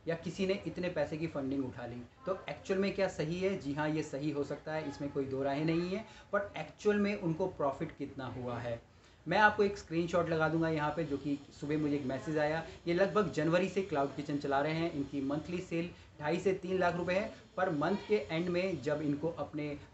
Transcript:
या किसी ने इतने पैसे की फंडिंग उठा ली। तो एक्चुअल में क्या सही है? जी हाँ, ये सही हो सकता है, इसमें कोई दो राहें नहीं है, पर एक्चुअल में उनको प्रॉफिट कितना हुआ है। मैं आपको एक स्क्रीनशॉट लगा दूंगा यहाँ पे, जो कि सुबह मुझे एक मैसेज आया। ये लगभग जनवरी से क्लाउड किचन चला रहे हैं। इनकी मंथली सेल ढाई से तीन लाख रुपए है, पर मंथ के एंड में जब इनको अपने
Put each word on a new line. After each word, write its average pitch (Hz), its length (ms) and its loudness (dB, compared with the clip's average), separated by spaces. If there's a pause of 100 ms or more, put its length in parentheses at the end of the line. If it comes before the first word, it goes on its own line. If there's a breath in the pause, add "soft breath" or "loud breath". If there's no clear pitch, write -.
या 165 80 0
किसी 185 320 -2
ने 196 200 0
इतने 180 220 -2
पैसे 175 280 0
की 160 100 -2
फंडिंग 135 380 -2
उठा 123 200 -8
ली। 120 160 -8 (240)
तो 185 140 -2 (100)
एक्चुअल 190 300 0
में 196 160 2
क्या 190 120 2
सही 165 320 -2
है? 190 180 2
जी 139 160 -4
हाँ, 151 160 0
ये 156 140 2
सही 147 280 -2
हो 143 120 0
सकता 147 300 -6
है, 156 160 -4
इसमें 143 220 -6
कोई 139 140 0
दो 131 180 -2
राहें 143 220 0
नहीं 165 240 2
है, 208 160 -4 (280 loud breath)
पर 202 240 0
एक्चुअल 208 400 2
में 202 220 2
उनको 170 280 0
प्रॉफिट 156 500 -2
कितना 135 280 -8
हुआ 120 320 -6
है। 117 360 -6 (340 loud breath)
मैं 175 100 4
आपको 208 260 8
एक 202 140 2
स्क्रीनशॉट 170 520 0
लगा 160 200 4
दूंगा 160 200 4
यहाँ 151 260 0
पे, 165 80 0
जो 139 140 -2
कि 143 220 -2 (220)
सुबह 151 160 0
मुझे 147 180 2
एक 135 100 -2
मैसेज 135 320 -2
आया। 156 280 2 (220 loud breath)
ये 170 60 2
लगभग 180 380 4
जनवरी 165 380 4
से 196 120 0
क्लाउड 143 340 0
किचन 147 220 -2
चला 139 240 2
रहे 156 120 2
हैं। 165 200 0
इनकी 143 280 -2
मंथली 156 360 -2
सेल 170 320 -2 (300 loud breath)
ढाई 156 200 0
से 190 140 2
तीन 180 260 -2
लाख 175 160 4
रुपए 175 180 0
है, 208 200 0 (240 loud breath)
पर 190 120 2
मंथ 165 280 2 (100)
के 214 80 4
एंड 175 340 0
में 175 320 0
जब 147 200 0
इनको 143 260 0
अपने 147 500 -4 (160)